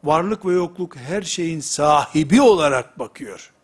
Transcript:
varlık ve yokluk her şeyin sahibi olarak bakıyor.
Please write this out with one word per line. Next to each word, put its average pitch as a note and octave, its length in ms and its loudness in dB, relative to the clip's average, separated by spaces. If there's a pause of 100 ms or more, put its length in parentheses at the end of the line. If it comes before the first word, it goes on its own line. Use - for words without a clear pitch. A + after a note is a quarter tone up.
varlık F3+ 420 -2
ve F3+ 60 -2
yokluk F3 440 -4
her D3+ 260 -8
şeyin E3 380 -6
sahibi D3 800 2
olarak D#3 580 2
bakıyor. - 540 -14 (120)